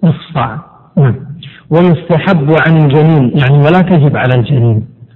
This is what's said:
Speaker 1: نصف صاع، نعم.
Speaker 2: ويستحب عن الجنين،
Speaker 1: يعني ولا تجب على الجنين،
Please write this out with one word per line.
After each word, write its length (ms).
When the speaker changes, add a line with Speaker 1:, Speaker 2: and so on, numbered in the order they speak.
Speaker 1:
نصف 300
صاع، 240
نعم. 160
Speaker 2:
ويستحب 800
عن 100
الجنين، 580
Speaker 1:
يعني 240
ولا 220
تجب 360
على 180
الجنين، 520